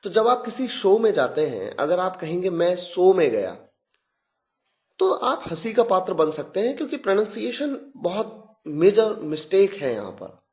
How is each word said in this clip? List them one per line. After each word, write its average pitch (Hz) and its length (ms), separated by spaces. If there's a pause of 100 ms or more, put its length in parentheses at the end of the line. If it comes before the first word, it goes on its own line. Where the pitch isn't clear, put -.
तो 208 60
जब 214 180
आप 247 180
किसी 240 220
शो 196 300
में 220 140
जाते 147 360
हैं, 107 280
अगर 160 240
आप 185 160
कहेंगे 175 340
मैं 175 260
सो 180 380
में 170 180
गया, 101 200 (1500)
तो 185 120
आप 262 380
हंसी 214 240
का 226 100
पात्र 190 300
बन 160 180
सकते 151 280
हैं, 247 180
क्योंकि 294 200
प्रोनंसिएशन 226 1000
बहुत - 720
मेजर 202 480
मिस्टेक 190 580
है 135 200
यहां 104 180
पर। - 420